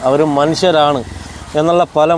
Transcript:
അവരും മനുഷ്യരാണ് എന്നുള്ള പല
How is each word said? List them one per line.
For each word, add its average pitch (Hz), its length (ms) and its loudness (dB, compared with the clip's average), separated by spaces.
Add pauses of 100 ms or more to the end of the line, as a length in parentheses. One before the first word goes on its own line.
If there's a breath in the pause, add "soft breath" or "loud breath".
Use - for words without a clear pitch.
അവരും 147 260 2
മനുഷ്യരാണ് 147 640 2 (580 loud breath)
എന്നുള്ള 170 280 2 (100)
പല 156 220 4